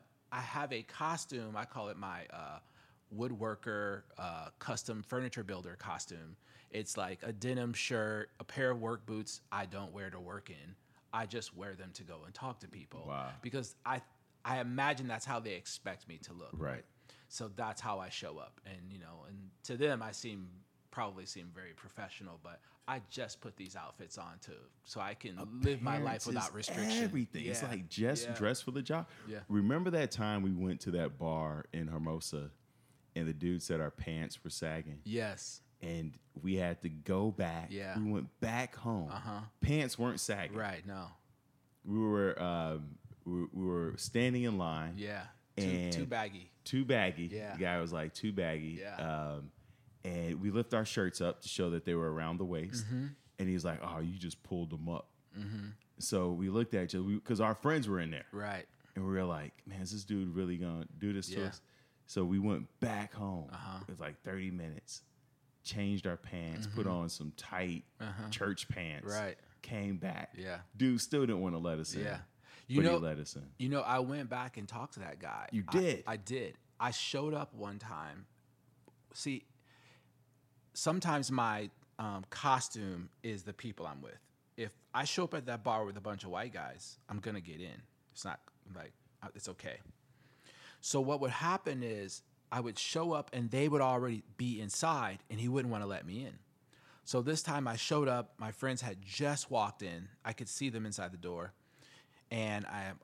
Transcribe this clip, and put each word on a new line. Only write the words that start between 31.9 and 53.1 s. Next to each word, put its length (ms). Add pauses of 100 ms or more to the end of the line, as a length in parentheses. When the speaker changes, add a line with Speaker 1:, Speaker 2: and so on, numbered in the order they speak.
Speaker 2:
and 120
the 60
dude 280
said 180
our 120
pants 520
were 60
sagging? 540
Speaker 1:
Yes. 580 (200)
Speaker 2:
And 360 (160)
we 220
had 260
to 80
go 420
back. 400
Speaker 1:
Yeah. 280
Speaker 2:
We 120
went 280
back 360
home. 360
Speaker 1:
Uh-huh. 300 (200)
Speaker 2:
Pants 380
weren't 200
sagging. 380
Speaker 1:
Right, 280
no. 220 (800)
Speaker 2:
We 140
were, 420
um, 560 (260)
we, 300
we 120
were 320
standing 460
in 140
line. 400
Speaker 1:
Yeah. 300 (280)
Too, 80
Speaker 2:
And 300
Speaker 1:
too 120
baggy. 440 (140)
Speaker 2:
too 220
baggy. 460
Speaker 1:
Yeah. 220
Speaker 2:
The 60
guy 220
was 100
like, 220
"Too 180
baggy." 480
Speaker 1:
Yeah. 160 (400)
Speaker 2:
Um, 160 (540)
and 340
we 120
lift 220
our 120
shirts 340
up 220
to 80
show 220
that 120
they 120
were 180
around 240
the 80
waist. 400
Speaker 1:
Mm-hmm. 220 (320)